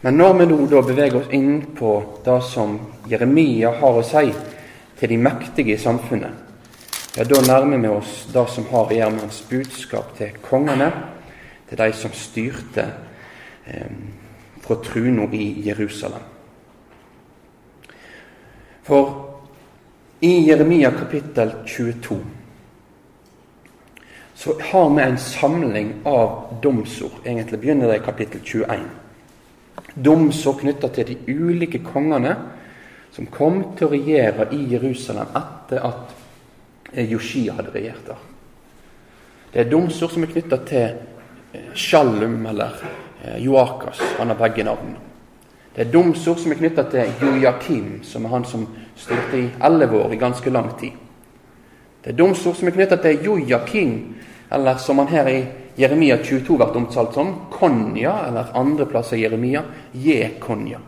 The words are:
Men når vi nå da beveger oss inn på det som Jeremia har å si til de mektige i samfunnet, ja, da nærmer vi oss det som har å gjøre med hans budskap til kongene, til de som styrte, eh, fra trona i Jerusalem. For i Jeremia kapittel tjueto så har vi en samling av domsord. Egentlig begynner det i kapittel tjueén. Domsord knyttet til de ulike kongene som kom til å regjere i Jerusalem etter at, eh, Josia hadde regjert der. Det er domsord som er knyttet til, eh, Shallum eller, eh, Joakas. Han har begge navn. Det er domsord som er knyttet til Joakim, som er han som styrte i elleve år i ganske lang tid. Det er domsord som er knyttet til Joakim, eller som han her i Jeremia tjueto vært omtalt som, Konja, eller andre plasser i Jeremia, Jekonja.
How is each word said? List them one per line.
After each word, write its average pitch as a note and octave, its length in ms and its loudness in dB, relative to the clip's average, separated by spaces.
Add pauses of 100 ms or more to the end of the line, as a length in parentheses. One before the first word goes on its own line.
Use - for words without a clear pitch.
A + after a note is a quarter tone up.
Men C3 120 2
når F3+ 200 8
vi F3+ 120 8
nå E3 120 4 (120)
da C#3 160 8
beveger C3 320 2
oss A#2+ 160 -4
inn C#3+ 300 2 (120)
på A2+ 160 0 (340)
det B2+ 200 4
som G#2+ 320 -4 (320)
Jeremia A#2+ 720 4
har C3 180 6
å A#2 80 2
si D3+ 240 2 (720)
til A#2+ 100 -2
de A2+ 80 2
mektige A#2+ 560 0
i G#2+ 80 -2
samfunnet, A#2+ 640 -4 (760)
ja, A2+ 80 0
da C3+ 160 4
nærmer C3 400 4
vi A2 80 2
oss - 400 -4
det B2 140 2 (100)
som A2 160 -8
har A#2 160 2
å G#2+ 80 -2
gjøre A2 220 0
med G#2+ 100 -6
hans G2+ 140 -14 (100)
budskap B2+ 680 -8
til G#2 160 -8 (100)
kongene, C#3+ 460 0 (760)
til - 140 -6
de A2 60 4 (100)
som A2 160 -8
styrte, - 720 -6 (800)
eh, - 300 -12 (680)
fra A2 240 -4
trona A#2 480 0
i G#2 320 -6
Jerusalem. G#2 560 -6 (2500)
For C#3 580 2 (800)
i E3+ 100 4 (140)
Jeremia D#3 460 6
kapittel C3+ 600 -2 (140)
tjueto A#2 540 -6 (2250)
så D3+ 160 -4 (180)
har F3+ 220 6
vi D3 80 4
en B2+ 160 2
samling B2 760 -2 (140)
av A#2 560 0
domsord. - 640 -2
Egentlig A#2 340 -6
begynner C3 280 2
det A2 140 4
i - 40 -10
kapittel - 400 -6
tjueén. - 600 -6 (960)
Domsord C#3+ 580 4
knyttet C#3+ 320 -2
til A#2 140 -2
de B2 260 -8
ulike E3 520 -2
kongene C#3+ 500 0 (760)
som - 220 -12
kom F3 280 2 (160)
til D#3+ 100 2
å C#3+ 40 2
regjere C#3 640 2
i D3 60 -4 (140)
Jerusalem A#2 640 -4
etter - 520 -6
at, - 280 -10 (800)
eh, A#2 180 -4
Josia A2 420 -4
hadde - 200 -10
regjert G#2+ 320 -10
der. - 180 -16 (1300)
Det D#3 120 2
er C#3 60 -4
domsord E3 400 0
som E3 120 -2
er D#3+ 40 -2
knyttet E3 400 -4
til, A#2 280 0 (580)
eh, - 200 -16
Shallum A2+ 720 2
eller, A2 280 -4 (500)
eh, - 200 -10
Joakas. C3 560 2 (180)
Han A#2 100 -2
har A2 80 0
begge A2 280 0
navn. - 340 -6 (800)
Det A#2 120 -2
er A#2+ 40 -4
domsord E3+ 480 4
som E3+ 120 -2
er C#3+ 40 0
knyttet D#3+ 360 0
til A#2 300 0
Joakim, B2 840 0
som A2+ 220 -10
er A2+ 40 -6
han B2 160 -2
som A2 220 -8 (280)
styrte A#2+ 420 -4
i B2 140 -2 (100)
elleve C#3 420 4
år A2+ 100 -2
i G#2+ 40 -6
ganske B2 320 -2
lang A#2 300 -2
tid. A2+ 120 -10 (1120)
Det B2 100 -8
er A#2+ 40 -4
domsord F3 380 4
som F3+ 120 -2
er E3+ 40 2
knyttet F#3 300 4
til D#3 220 4
Joakim, C3+ 920 0 (360)
eller C3 260 2
som C#3 200 0
han C#3 100 4
her D3+ 200 2
i C3 200 0 (300)
Jeremia C3+ 400 6
tjueto C3+ 400 0
vært A2+ 180 2
omtalt A#2+ 380 -2
som, E3+ 380 -4
Konja, C3 760 0
eller A2+ 280 -4
andre C#3+ 300 0
plasser A#2 320 -2
i A2+ 40 0
Jeremia, A#2+ 420 -2 (300)
Jekonja. A#2 960 -2